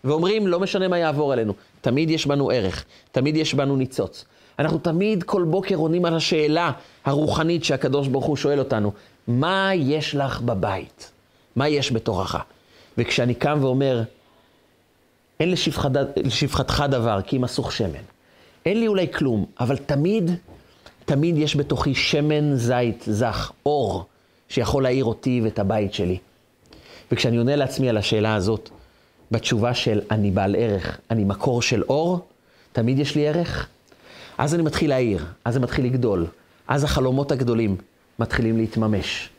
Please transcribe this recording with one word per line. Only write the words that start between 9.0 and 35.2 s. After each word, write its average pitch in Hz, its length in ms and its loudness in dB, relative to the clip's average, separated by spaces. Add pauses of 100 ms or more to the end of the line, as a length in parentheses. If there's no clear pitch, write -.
"מה 185 480 2
יש 147 400 0
לך 135 260 -2
בבית? 98 720 -4 (440)
מה 135 120 2
יש 143 240 0
בתוכך?" 104 460 -2 (600)
וכשאני 120 360 0
קם 147 280 0
ואומר, 131 420 2 (1400)
"אין 175 120 0
לשפחת-, 139 680 -2
לשפחתך - 720 0
דבר, 117 320 2
כי 135 160 -2
אם 123 60 0
אסוך - 280 -4
שמן." 82 320 -4 (640)
אין 208 140 0
לי 233 80 2
אולי 190 260 2
כלום, 113 320 0 (140)
אבל 127 180 0
תמיד, 170 540 0 (720)
תמיד 156 320 2
יש 147 180 0
בתוכי 143 400 0
שמן 151 600 0
זית 120 520 0
זך, 110 440 -2 (140)
אור, 104 400 -2 (440)
שיכול 131 340 0
להאיר 127 220 2
אותי 123 380 0
ואת 110 160 -2
הבית 101 340 0
שלי. 90 240 -2 (960)
וכשאני 120 260 0
עונה 127 180 2
לעצמי 135 340 0
על 107 80 0
השאלה 107 380 0
הזאת, 104 340 -2 (640)
בתשובה 117 420 0
של 107 280 0 (100)
"אני 104 200 2
בעל 98 240 2
ערך, 98 440 -2 (120)
אני 110 120 0
מקור 113 380 0
של 107 220 0
אור", 170 360 0 (520)
תמיד 123 280 2
יש 143 160 -2
לי 147 120 2
ערך, 170 400 -2 (720)
אז 147 180 0
אני 165 80 2
מתחיל 151 260 0
להאיר, 113 360 2 (200)